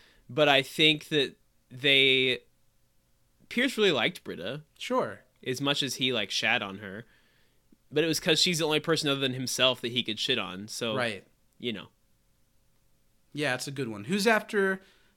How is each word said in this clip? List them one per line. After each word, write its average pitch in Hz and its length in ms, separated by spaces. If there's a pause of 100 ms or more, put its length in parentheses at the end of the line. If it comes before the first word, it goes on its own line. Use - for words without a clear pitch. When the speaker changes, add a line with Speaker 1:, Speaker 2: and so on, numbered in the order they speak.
(280)
Speaker 1:
but 147 200
I 135 140
think 156 460
that 139 280 (340)
they, 131 680 (1080)
Pierce 240 300
really 202 140
liked 131 320
Britta. 101 380 (140)
Speaker 2:
Sure. 170 440 (260)
Speaker 1:
As 127 140
much 143 240
as 123 100
he, 127 180
like, 104 200
shat 117 280
on 98 180
her. 101 280 (840)
But 147 120
it 165 60
was 156 100
'cause 160 240
she's 180 160
the 165 80
only 151 140
person 151 280
other 139 120
than 131 140
himself 127 480
that 120 100
he 120 100
could 107 160
shit 127 200
on, 95 280
so, 113 300
Speaker 2:
Right. 113 280 (360)
Speaker 1:
you 120 120
know. 92 140 (1500)
Speaker 2:
Yeah, 147 220
it's 127 140
a 139 40
good 135 160
one. 104 160
Who's 196 220
after 208 560 (340)